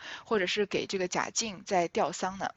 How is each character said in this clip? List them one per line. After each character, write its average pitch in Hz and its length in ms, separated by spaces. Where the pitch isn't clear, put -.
或 220 160
者 180 80
是 208 180
给 - 220
这 196 100
个 185 120
贾 - 200
静 202 360
在 175 240
吊 175 240
丧 190 240
呢。 175 200